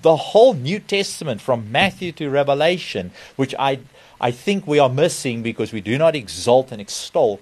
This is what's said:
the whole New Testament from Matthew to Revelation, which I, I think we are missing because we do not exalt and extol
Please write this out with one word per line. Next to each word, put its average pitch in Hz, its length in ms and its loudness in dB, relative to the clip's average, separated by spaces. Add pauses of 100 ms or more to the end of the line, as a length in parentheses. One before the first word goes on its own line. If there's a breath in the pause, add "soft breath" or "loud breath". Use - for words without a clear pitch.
the 160 140 6
whole 220 380 6
New 156 260 -4
Testament 170 600 -6
from 117 320 -4
Matthew 180 420 -2
to 147 160 -6
Revelation, 139 840 -2 (240 loud breath)
which 135 220 -4
I, 139 220 -2 (400 soft breath)
I 123 120 0
think 196 360 -4
we 147 120 2
are 139 100 6
missing 135 540 -2
because 113 300 -4
we 110 80 -8
do 107 160 -2
not 156 180 4
exalt 120 560 0
and 110 100 -10
extol 107 600 -2